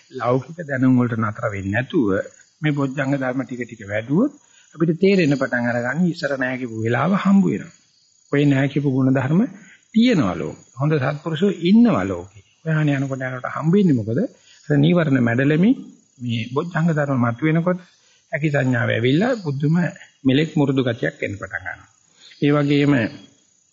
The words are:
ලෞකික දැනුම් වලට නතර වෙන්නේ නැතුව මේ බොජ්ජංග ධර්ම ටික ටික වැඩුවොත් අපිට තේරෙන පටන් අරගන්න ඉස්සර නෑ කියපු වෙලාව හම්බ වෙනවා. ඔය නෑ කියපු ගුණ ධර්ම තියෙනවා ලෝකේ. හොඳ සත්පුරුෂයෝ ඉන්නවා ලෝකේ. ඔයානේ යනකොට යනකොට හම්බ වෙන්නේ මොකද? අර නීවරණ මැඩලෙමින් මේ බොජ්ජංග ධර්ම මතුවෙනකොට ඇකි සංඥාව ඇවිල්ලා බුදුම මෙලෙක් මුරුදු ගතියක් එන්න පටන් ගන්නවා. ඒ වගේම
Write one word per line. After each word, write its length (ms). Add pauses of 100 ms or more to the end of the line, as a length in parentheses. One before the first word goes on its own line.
(120)
ලෞකික 480
දැනුම් 360
වලට 240
නතර 280
වෙන්නේ 260
නැතුව 360 (480)
මේ 160
බොජ්ජංග 400
ධර්ම 280
ටික 220
ටික 220
වැඩුවොත් 480 (420)
අපිට 220
තේරෙන 360
පටන් 360
අරගන්න 360
ඉස්සර 300
නෑ 220
කියපු 220
වෙලාව 360
හම්බ 300
වෙනවා. 260 (600)
ඔය 120
නෑ 240
කියපු 220
ගුණ 220
ධර්ම 300 (480)
තියෙනවා 460
ලෝකේ. 360
හොඳ 240
සත්පුරුෂයෝ 560 (100)
ඉන්නවා 440
ලෝකේ. 380 (160)
ඔයානේ 360
යනකොට 280
යනකොට 260
හම්බ 240
වෙන්නේ 240
මොකද? 220 (420)
අර 160
නීවරණ 420
මැඩලෙමින් 560 (440)
මේ 300
බොජ්ජංග 400
ධර්ම 320
මතුවෙනකොට 580 (520)
ඇකි 180
සංඥාව 400
ඇවිල්ලා 480
බුදුම 380 (460)
මෙලෙක් 320
මුරුදු 300
ගතියක් 360
එන්න 160
පටන් 280
ගන්නවා. 260 (480)
ඒ 140
වගේම 420 (800)